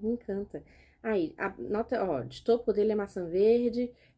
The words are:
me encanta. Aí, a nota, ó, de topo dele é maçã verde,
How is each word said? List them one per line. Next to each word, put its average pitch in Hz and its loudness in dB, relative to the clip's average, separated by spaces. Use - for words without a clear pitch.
me 220 0
encanta. 202 -6
Aí, 208 0
a 190 -4
nota, 220 -2
ó, 151 -2
de - -12
topo 233 2
dele 214 2
é 208 0
maçã 196 -4
verde, 233 2